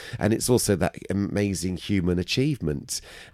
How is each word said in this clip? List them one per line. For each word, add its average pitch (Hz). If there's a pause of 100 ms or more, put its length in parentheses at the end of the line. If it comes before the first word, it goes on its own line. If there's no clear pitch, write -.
(200)
And 107
it's -
also 107
that 85 (120)
amazing 95
human 90
achievement. 90 (340)